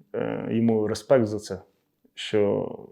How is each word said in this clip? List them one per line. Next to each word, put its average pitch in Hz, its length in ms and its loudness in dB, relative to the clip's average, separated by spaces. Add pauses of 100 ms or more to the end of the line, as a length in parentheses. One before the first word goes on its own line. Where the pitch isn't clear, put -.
(140)
е, 113 360 -4
йому 113 380 2
респект 113 380 4
за 104 120 -4
це, 92 200 -8 (560)
що 101 540 0 (240)